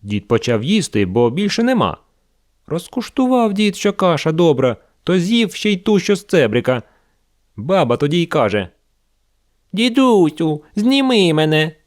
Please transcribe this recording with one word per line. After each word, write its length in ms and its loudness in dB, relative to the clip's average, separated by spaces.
Дід 260 -8
почав 360 0
їсти, 420 0
бо 240 0
більше 320 -4
нема. 340 0
Розкуштував 840 -2
дід, 240 0
що 160 -2
каша 400 0
добра, 440 2
то 140 0
з'їв 360 0
ще 160 -2
й 60 0
ту, 220 0
що 180 0
з 80 -10
цебрика. 580 0
Баба 400 0
тоді 260 0
й 40 -2
каже: 420 0
"Дідусю, 920 2
зніми 580 2
мене". 400 0